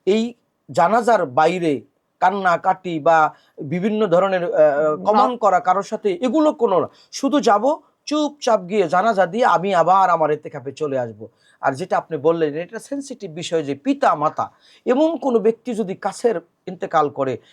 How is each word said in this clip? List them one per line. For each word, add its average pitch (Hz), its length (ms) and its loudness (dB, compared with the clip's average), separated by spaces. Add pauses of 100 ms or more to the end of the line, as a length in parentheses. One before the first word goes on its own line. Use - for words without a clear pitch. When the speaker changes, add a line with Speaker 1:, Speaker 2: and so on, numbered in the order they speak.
Speaker 1:
এই 226 280 0 (360)
জানাজার 196 560 2
বাইরে 156 540 0 (400)
কান্নাকাটি 180 800 0
বা 156 340 4 (240)
বিভিন্ন 185 480 -2
ধরনের, 185 380 2
আহ, 170 60 -4
Speaker 2:
না। 151 540 2
Speaker 1:
কমান 214 320 2
করা 185 240 2
কারোর 185 220 0
সাথে, 208 300 -4
এগুলো 254 400 2
কোনো 202 280 2
না। 123 80 -2 (240)
শুধু 277 280 0
যাব, 226 400 2 (260)
চুপচাপ 247 640 -2
গিয়ে 190 200 0
জানাজা 185 380 2
দিয়ে 208 180 -2
আমি 175 300 2
আবার 180 360 4
আমার 160 200 2
এতেকাফে 139 420 -8
চলে 135 260 -4
আসব। 113 280 -8 (340)
আর 139 120 0
যেটা 175 260 -4
আপনি 160 180 -6
বললেন, 156 380 0
এটা 175 240 -10
সেনসিটিভ 269 520 -12
বিষয় 165 320 -6
যে 139 120 -6
পিতা 254 400 -2
মাতা, 147 380 -4 (340)
এমন 302 300 2
কোনো 240 220 0
ব্যক্তি 226 360 -4
যদি 190 200 -6
কাছের 190 460 -4 (260)
ইন্তেকাল 170 440 -2
করে, 131 280 -4 (140)